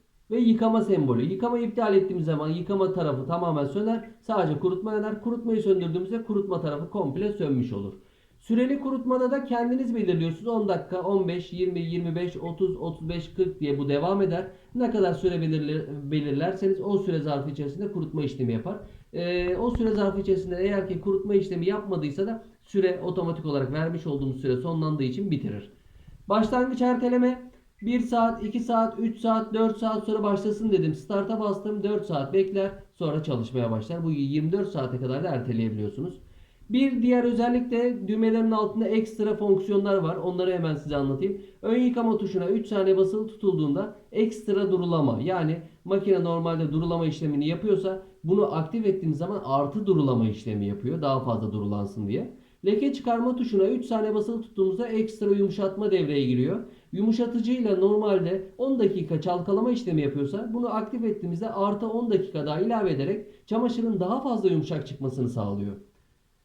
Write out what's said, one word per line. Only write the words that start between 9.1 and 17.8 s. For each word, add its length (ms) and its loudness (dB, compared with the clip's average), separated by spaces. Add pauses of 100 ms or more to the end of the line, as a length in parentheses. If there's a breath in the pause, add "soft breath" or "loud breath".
da 120 0
kendiniz 520 0
belirliyorsunuz. 520 2
On 200 2
dakika, 340 -2
on 260 2
beş, 260 -4
yirmi, 260 0
yirmi 360 -2
beş, 220 -4
otuz, 400 -2
otuz 320 -6
beş, 240 -6
kırk 260 0
diye 200 0
bu 100 -2
devam 320 2
eder. 260 0 (280 loud breath)
Ne 160 0
kadar 220 4
süre 280 0
belirle-, 680 -2
belirlerseniz 720 0
o 160 0
süre 220 0
zarfı 300 -2
içerisinde 420 -6